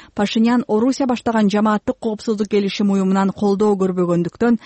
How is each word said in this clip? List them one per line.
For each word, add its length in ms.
Пашинян 540
Орусия 380
баштаган 420
жамааттык 500
коопсуздук 500
келишим 420
уюмунан 420
колдоо 400
көрбөгөндүктөн 920